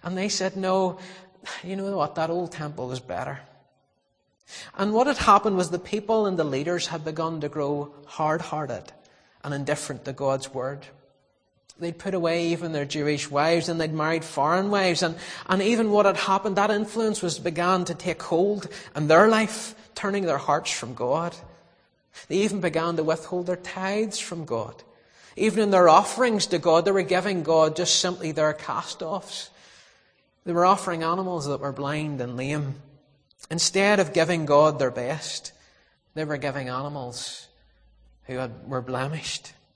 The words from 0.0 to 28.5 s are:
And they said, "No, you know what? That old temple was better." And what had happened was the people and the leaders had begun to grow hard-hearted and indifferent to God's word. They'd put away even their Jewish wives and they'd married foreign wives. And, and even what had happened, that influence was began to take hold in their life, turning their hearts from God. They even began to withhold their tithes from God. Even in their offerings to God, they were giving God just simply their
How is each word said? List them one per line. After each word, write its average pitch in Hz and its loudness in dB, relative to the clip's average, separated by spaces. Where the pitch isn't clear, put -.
And 180 -8
they 202 -2
said, 190 -2
"No, 185 0
you 185 -8
know 196 -4
what? 151 -2
That 165 -2
old 175 -4
temple 151 -8
was 127 -6
better." 131 -8
And 208 0
what 247 4
had 285 0
happened 208 6
was 170 0
the 175 -4
people 214 0
and 185 -2
the 160 2
leaders 151 -2
had 156 -8
begun 160 -4
to 147 -4
grow 147 -4
hard-hearted 156 -4
and 147 -6
indifferent 143 -4
to 135 -8
God's 135 -2
word. 135 -8
They'd 170 -8
put 190 -6
away 170 0
even 165 -2
their 143 -2
Jewish 147 -2
wives 160 2
and 165 -2
they'd 156 -2
married 160 0
foreign 175 2
wives. 190 2
And, 165 0
and 190 2
even 220 2
what 208 6
had 190 4
happened, 196 0
that 202 4
influence 214 -2
was 170 -2
began 175 2
to 175 -6
take - -4
hold 196 0
in 151 0
their 170 10
life, - 0
turning 196 -2
their 147 0
hearts 147 0
from 123 -6
God. 147 -2
They 180 -2
even 202 0
began 165 0
to 156 0
withhold 170 -2
their 180 -2
tithes 196 -4
from 165 -8
God. 113 -6
Even 208 0
in 208 2
their 180 10
offerings 202 6
to 170 0
God, 165 4
they 202 4
were 190 4
giving 180 0
God 156 4
just 170 2
simply 175 -2
their 151 2